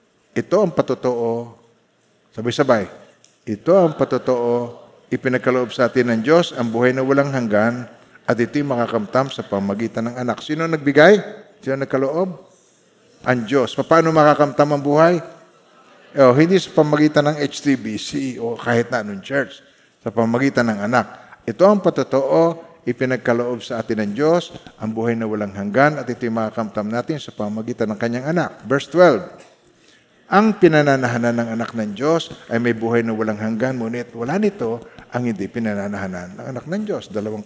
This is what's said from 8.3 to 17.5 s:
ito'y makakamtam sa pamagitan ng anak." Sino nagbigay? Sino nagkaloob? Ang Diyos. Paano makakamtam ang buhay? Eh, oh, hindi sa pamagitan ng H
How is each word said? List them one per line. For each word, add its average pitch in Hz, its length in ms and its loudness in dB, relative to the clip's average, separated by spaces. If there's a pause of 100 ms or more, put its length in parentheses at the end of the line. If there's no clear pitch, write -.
ito'y 117 300 -2
makakamtam 120 680 -2
sa 113 140 -10
pamagitan 104 680 -4
ng 120 80 -14
anak." 120 240 -4
Sino 160 240 -4
nagbigay? 151 480 6 (480)
Sino 135 160 -4
nagkaloob? 143 640 -2 (800)
Ang 123 240 0
Diyos. 123 320 0
Paano 165 320 2
makakamtam 147 640 4
ang 143 80 -4
buhay? 156 320 4 (1000)
Eh, 139 80 6
oh, 127 80 8
hindi 160 240 4
sa - 160 0
pamagitan 151 560 2
ng 151 160 -2
H 139 160 -6